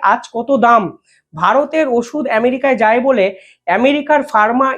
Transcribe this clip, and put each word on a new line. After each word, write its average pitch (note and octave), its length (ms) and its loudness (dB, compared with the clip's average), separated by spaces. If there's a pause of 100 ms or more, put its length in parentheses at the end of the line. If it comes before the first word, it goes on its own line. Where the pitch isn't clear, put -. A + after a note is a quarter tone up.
আজ - 320 0
কত A#3+ 180 -6
দাম, A3+ 460 2 (380)
ভারতের C4+ 520 0
ওষুধ A#3+ 400 -4
আমেরিকায় B3+ 480 0
যায় A3 240 2
বলে A#3+ 360 0 (320)
আমেরিকার C#4+ 560 0
ফার্মা B3 540 0